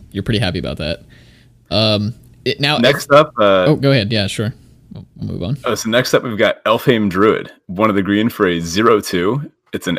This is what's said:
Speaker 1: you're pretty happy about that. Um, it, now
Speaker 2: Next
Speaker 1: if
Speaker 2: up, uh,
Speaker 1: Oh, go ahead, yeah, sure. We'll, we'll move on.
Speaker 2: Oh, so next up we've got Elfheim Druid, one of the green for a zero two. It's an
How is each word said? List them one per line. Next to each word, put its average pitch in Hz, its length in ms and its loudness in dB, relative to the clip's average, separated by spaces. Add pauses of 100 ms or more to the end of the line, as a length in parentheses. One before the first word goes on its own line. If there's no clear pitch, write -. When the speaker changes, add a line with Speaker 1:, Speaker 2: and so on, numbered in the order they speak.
(120)
Speaker 1:
you're 101 120 -6
pretty 110 160 -2
happy 92 200 -2
about 76 180 -6
that. 78 240 -8 (680)
Um, 107 440 0 (320)
it, 123 160 -4
now 143 160 0
Speaker 2:
Next 135 300 2
Speaker 1:
if - 40 0
Speaker 2:
up, 151 260 4
uh, 98 300 4
Speaker 1:
Oh, 151 80 4
go 135 160 2
ahead, 107 200 2
yeah, 104 160 -2
sure. 110 260 -6 (400)
We'll, 98 120 -18 (120)
we'll 104 160 -10
move 90 100 -8
on. 127 220 -6
Speaker 2:
Oh, 117 100 -2
so 110 140 -6
next 123 240 0
up - 100 2
we've 113 140 -8
got 101 260 0
Elfheim 110 460 2
Druid, 95 420 2 (160)
one 101 220 0
of 98 80 0
the 101 60 0
green 104 260 2
for 104 180 0
a 87 140 0
zero 104 400 2
two. 107 500 -4 (220)
It's - 140 -6
an 87 120 -2